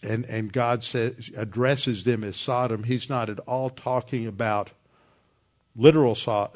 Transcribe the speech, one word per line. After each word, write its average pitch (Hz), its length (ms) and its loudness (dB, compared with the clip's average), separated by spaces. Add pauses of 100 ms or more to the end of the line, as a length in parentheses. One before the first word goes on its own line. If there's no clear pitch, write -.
and, 113 240 -4
and 110 260 -6
God 120 320 0
says, 117 540 -4
addresses 117 640 0
them 113 200 2
as 98 140 -8
Sodom, 123 460 -2
he's 120 240 -2
not 120 220 -2
at 104 100 -8
all 131 300 -4
talking 127 580 -4
about 104 440 -2 (1040)
literal 131 400 8
So-, 104 400 0